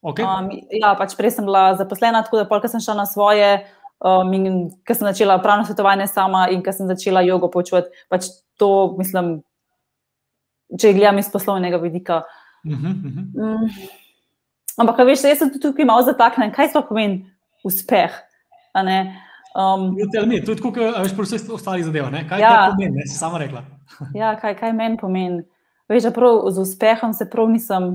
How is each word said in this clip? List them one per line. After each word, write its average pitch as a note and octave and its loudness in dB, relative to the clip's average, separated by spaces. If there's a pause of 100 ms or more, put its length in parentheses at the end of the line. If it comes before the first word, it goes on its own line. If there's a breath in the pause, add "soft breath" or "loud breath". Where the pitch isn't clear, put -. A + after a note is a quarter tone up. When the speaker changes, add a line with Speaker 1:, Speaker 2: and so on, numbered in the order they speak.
Speaker 1:
Okej. E3 -8
Speaker 2:
Um, F#3+ -4 (160)
ja, G#3 2
pač F#3+ -4
prej G#3+ 0
sem A3+ -6
bila F#3+ 4
zaposlena, G3 0
tako A3+ -2
da G#3+ 2
pol, G3+ 0
ko A#3 -4
sem A3+ -4
šla A3 -6
na G3+ -2
svoje, G3+ 2 (320 loud breath)
um, F#3 2
in F#3+ 0 (320)
ko - -6
sem G#3+ -2
začela G3 4
pravno G#3 2
svetovanje G3 0
sama F#3+ 0
in F#3 0
ko F#3+ -4
sem F#3+ -6
začela F#3 0
jogo F3+ 2
poučevati, F3 0 (180 soft breath)
pač F#3 -4 (240)
to, G3+ 0 (260)
mislim, F#3 -4 (1300)
če G3+ 4
gledam G3+ 4
iz G3 -4
poslovnega F#3 -4
vidika. E3+ -4 (380 loud breath)
Speaker 1:
Mhm, D3+ -6
mhm. C#3 -10
Speaker 2:
Mm. A3 -4 (1040 loud breath)
Ampak, A#3 2
a B3+ 8
veš, C4+ 4
jaz C#4+ 4
se D#4+ 2
tudi C4+ -4
tukaj C#4+ 0
malo A#3 6
zataknem, A#3 4
kaj C#4 2
sploh C#4+ 0
pomeni G#3 -2 (440)
uspeh, F#3 0 (640)
a F#3+ 0
ne? F#3+ 0 (520 loud breath)
Um, F#3+ 0
Speaker 1:
You G3+ -4
tell G#3+ 0
me, A3+ 0
to G#3+ -6
je A3 -4
tako, A#3+ -6
ke, A#3 -4
a A3 -2
veš, F#3+ -2
pri G#3 -4
vseh G#3 -6
ostalih F#3 -6
zadevah, D3+ -4
ne? C3+ -8
Kaj F#3 -4
Speaker 2:
Ja. A3 8
Speaker 1:
to G3 6
pomeni, F#3+ -2
ne? C#3+ -6
Si - -12
sama E3 -6
rekla. C3+ -10 (260)
<laughs> C3+ -18
Speaker 2:
Ja, G#3+ -2
kaj, G#3 -6
kaj A3+ -4
meni A3+ -2
pomeni? F#3 -4 (460)
Veš, A3+ 2
da A3+ 0
prav A#3 4
z F#3+ -4
uspehom G#3+ 0
se G#3 -6
prav A3 -2
nisem F#3+ -2